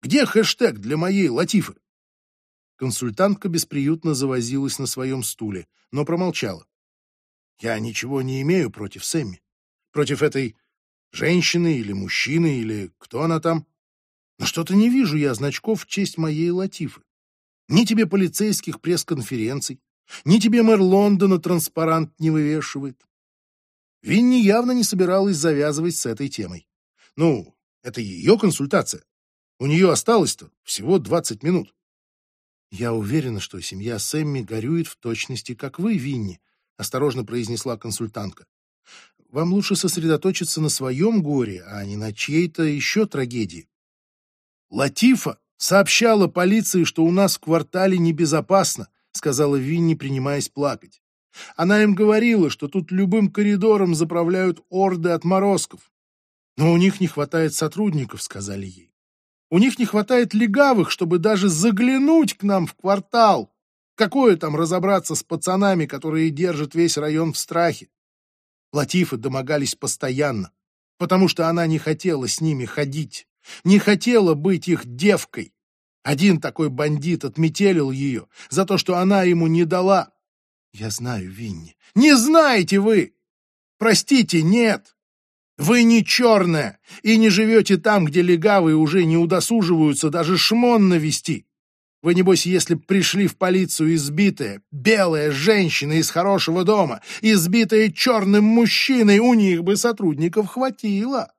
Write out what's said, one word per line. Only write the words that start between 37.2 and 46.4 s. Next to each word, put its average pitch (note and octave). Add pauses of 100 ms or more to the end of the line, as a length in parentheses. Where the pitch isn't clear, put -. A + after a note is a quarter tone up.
произнесла A#2
консультантка. G#2+ (840)
«Вам E3
лучше G3+
сосредоточиться E3
на D#3
своем D#3
горе, A#2+
а G2+
не G2+
на G#2+
чьей-то D#3+
еще D#3
трагедии». A#2 (1000)
«Латифа D#3 (180)
сообщала G3+
полиции, F#3+